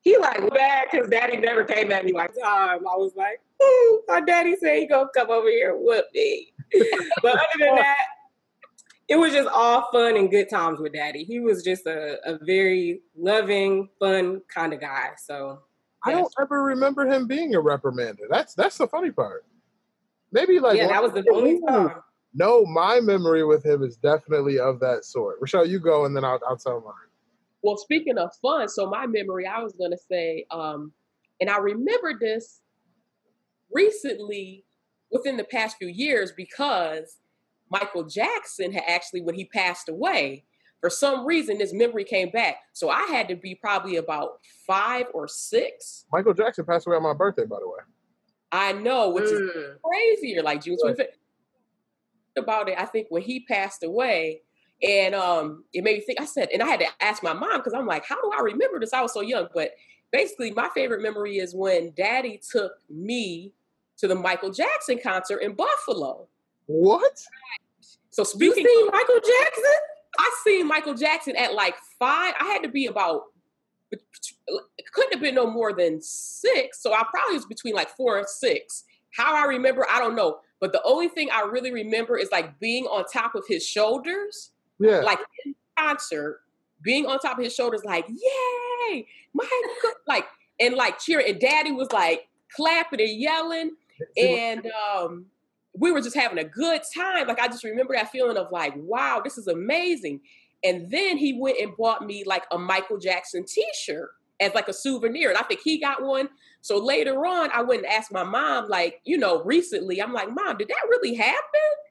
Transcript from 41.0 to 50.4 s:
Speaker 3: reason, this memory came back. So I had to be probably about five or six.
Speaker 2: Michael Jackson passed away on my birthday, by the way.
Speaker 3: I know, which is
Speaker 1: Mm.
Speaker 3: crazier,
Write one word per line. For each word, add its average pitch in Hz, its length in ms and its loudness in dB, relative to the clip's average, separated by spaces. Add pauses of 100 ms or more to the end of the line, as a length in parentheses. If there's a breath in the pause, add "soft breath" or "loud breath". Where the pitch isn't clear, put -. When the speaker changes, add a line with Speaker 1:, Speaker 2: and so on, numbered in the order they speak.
Speaker 3:
reason, 320 320 0
this 202 160 -4
memory 233 300 0
came 190 260 -2
back. 208 280 -2 (160)
So - 160 -4
I - 180 0
had 247 220 -2
to 180 60 -6
be 185 200 -14
probably 196 420 -4
about 156 420 -6 (280)
five 233 460 0
or 147 140 -8
six. - 840 -6
Speaker 2:
Michael 196 220 2
Jackson 202 320 -2
passed 170 220 0
away 170 80 2
on 160 80 0
my 151 100 0
birthday, 165 320 0
by 107 140 -8
the 95 80 -8
way. 90 120 -12 (720)
Speaker 3:
I 196 220 0
know, 226 360 0
which 208 220 0
is 208 100 0
Speaker 1:
Mm. 165 420 -8
Speaker 3:
crazier, 349 600 0